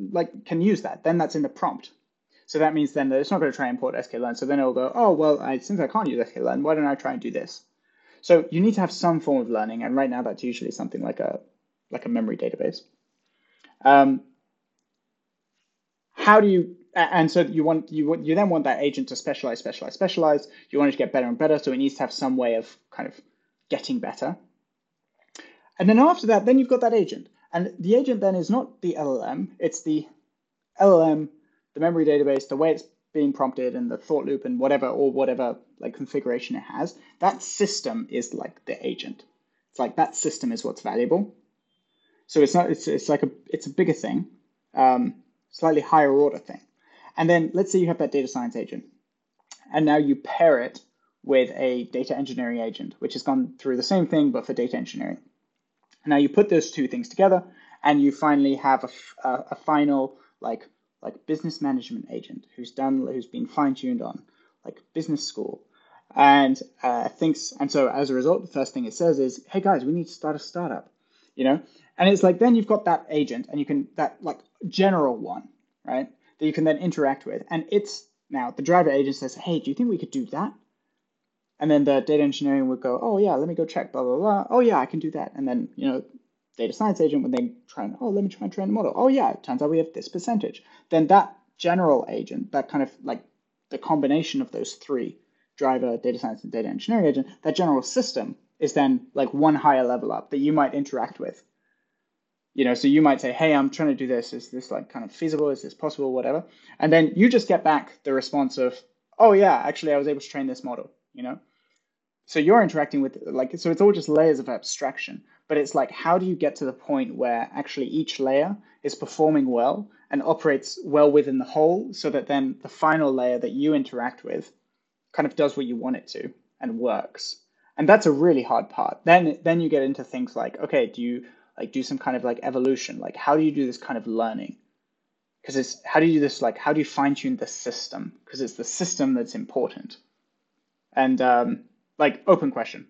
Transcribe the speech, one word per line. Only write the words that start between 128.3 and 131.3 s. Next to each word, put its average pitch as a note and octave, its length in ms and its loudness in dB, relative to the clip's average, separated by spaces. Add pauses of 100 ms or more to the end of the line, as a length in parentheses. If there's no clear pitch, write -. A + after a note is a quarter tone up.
hard A#2 260 -2
part. - 360 -6
Then, E3 380 6
then E3 200 2
you D#3+ 80 -2
get C#3+ 120 2
into C3+ 220 -4
things B2+ 320 -8
like, A#2+ 220 -6
okay, C#3 260 0
do A2 160 -8
you, A#2+ 240 -6 (320)